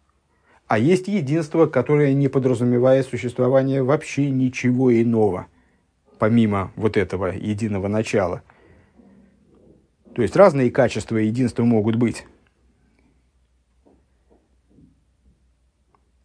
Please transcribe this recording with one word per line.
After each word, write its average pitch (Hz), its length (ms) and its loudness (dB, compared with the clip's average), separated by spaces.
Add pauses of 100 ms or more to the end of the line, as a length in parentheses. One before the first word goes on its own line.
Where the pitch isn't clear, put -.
(680)
А 113 100 0
есть 185 300 0
единство, 160 580 0
которое 147 480 2
не 139 140 2
подразумевает 127 800 2
существование 131 760 -2
вообще 143 480 -2
ничего 127 640 0
иного, 110 540 0 (720)
помимо 107 580 0
вот 104 200 -2
этого 95 300 -2
единого 101 600 -6
начала. 104 540 -2 (1700)
То 233 80 -2
есть 196 140 -2
разные 143 340 4
качества 113 460 -2
единства 117 480 -2
могут 113 320 2
быть. 117 300 -4 (4000)